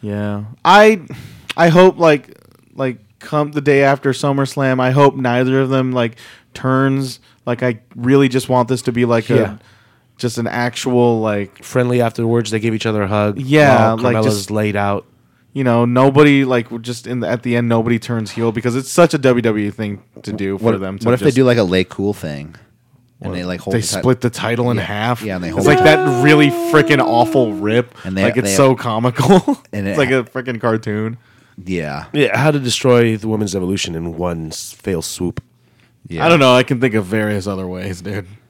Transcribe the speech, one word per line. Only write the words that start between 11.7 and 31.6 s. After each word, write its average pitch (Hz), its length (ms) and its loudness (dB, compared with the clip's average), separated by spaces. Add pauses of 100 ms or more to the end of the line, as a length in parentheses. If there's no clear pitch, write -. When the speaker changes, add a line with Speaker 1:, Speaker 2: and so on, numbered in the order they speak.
Speaker 2:
afterwards. 117 500 -2
They 110 80 -2
give 110 160 -2
each 107 100 -6
other 107 180 -2
a 95 40 -2
hug 104 320 -2
Speaker 1:
Yeah, 139 380 4 (160)
Speaker 2:
while 113 40 -4
Speaker 1:
like, 123 160 0
Speaker 2:
Carmella's 110 240 0
Speaker 1:
just, 98 140 -10
Speaker 2:
laid 107 240 -2
out. 101 300 -4 (480)
Speaker 1:
you 135 100 -4
know, 120 220 2
nobody, 139 600 4
like, 123 220 -2 (160)
just 120 240 -12
in 123 140 -6
the, 98 80 -4
at 113 140 -4
the 120 120 -2
end, 120 120 0
nobody 117 300 0
turns 113 340 -6
heel 113 200 -2
because 117 240 -4
it's 131 160 -8
such 170 220 4
a 156 40 -2
W 127 240 2
W 107 260 -2
E 104 40 -6
thing 101 320 -10 (180)
to 104 120 -12
do 98 260 -6
for 110 60 -4
Speaker 3:
What, 113 160 2
Speaker 1:
them 95 180 -8
to 113 60 -6
Speaker 3:
what 117 100 2
if 123 60 -4
they 101 60 2
Speaker 1:
just 127 80 2
Speaker 3:
do, 131 100 4
like, 120 120 4
a 110 60 2
Lay 92 200 2
Cool 98 300 -4
thing? 76 420 -12 (680)
And 92 100 -8
they, 90 80 -8
like, 90 180 -8
hold 98 140 -6
Speaker 1:
They 113 60 0
Speaker 3:
the 110 60 -6
ti-, 98 120 -4
Speaker 1:
split 123 220 2
the 123 80 0
title 117 420 -4
in 110 60 -2
Speaker 3:
yeah. 95 60 -6
Speaker 1:
half. 107 380 -4
Speaker 3:
Yeah, 104 140 -8
and 90 80 -8
they 87 60 -8
Speaker 1:
It's - 60 -8
Speaker 3:
hold 107 120 0
Speaker 1:
like 147 120 4
Speaker 3:
it. - 40 2
Speaker 1:
that 147 400 4
really 151 260 6
frickin' 147 500 2
awful 117 540 0
rip. 110 400 -2 (120)
Speaker 3:
And 95 120 -6
they, 95 60 2
Speaker 1:
Like, 117 140 0
it's 107 120 -2
Speaker 3:
they 98 60 0
Speaker 1:
so 135 200 4
comical. 127 880 0
<laughs> - 80 -20
Speaker 3:
And 101 140 -6
Speaker 1:
It's 101 100 -4
Speaker 3:
it - 20 -2
Speaker 1:
like 131 100 0
Speaker 3:
ha- 131 100 2
Speaker 1:
a 120 40 -4
frickin' 123 380 -8
cartoon. 110 560 -4 (460)